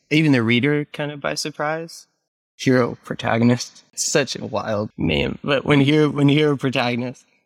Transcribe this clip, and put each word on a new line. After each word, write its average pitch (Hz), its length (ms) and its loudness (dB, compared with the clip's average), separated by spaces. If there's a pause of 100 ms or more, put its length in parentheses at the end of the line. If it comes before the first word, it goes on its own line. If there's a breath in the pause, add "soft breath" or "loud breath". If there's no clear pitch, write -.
even 156 220 4
the 123 120 4
reader 139 420 2
kind 147 260 -10
of 147 100 -14
by 147 140 -4
surprise. 160 720 -8 (500)
Hero 127 460 2
protagonist. 117 800 -2 (120)
Such - 400 -2
a - 100 -12
wild 104 520 -4
name. - 460 -2
But - 220 -2
when 143 160 4
hero, 151 280 4
when 143 200 2
hero 147 280 2
protagonist, 123 680 -4 (200)